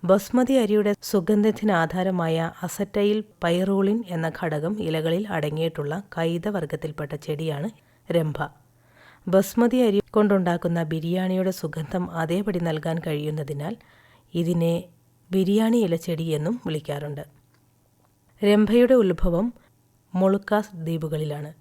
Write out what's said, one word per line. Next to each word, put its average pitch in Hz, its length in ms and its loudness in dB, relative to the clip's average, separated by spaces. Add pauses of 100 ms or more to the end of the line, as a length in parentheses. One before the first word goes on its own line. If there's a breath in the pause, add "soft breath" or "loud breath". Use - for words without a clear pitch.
ബസ്മതി 240 540 2
അരിയുടെ 208 340 2 (180)
സുഗന്ധത്തിനാധാരമായ 185 1300 2 (260)
അസറ്റൈൽ 208 540 -2 (220)
പൈറോളിൻ 196 680 2
എന്ന 165 280 -2
ഘടകം 160 460 -2
ഇലകളിൽ 165 420 -2 (120)
അടങ്ങിയിട്ടുള്ള 151 580 -4 (160)
കൈതവർഗത്തിൽപ്പെട്ട 165 1040 -4
ചെടിയാണ് 151 540 -6 (400 soft breath)
രംഭ. 160 280 0 (880 soft breath)
ബസ്മതി 226 540 2
അരി 208 180 4 (120)
കൊണ്ടുണ്ടാക്കുന്ന 180 720 2
ബിരിയാണിയുടെ 185 760 -2
സുഗന്ധം 165 460 -6 (160)
അതേപടി 175 460 -2
നൽകാൻ 160 320 -2
കഴിയുന്നതിനാൽ 151 760 -6 (580 soft breath)
ഇതിനെ 170 420 2 (540)
ബിരിയാണി 202 560 2
ഇലച്ചെടി 165 400 -2 (120)
എന്നും 165 260 -2
വിളിക്കാറുണ്ട്. 147 600 -6 (1200)
രംഭയുടെ 214 600 6
ഉത്ഭവം 180 440 2 (680 soft breath)
മൊളുക്കാസ് 202 640 0
ദ്വീപുകളിലാണ്. 156 840 -6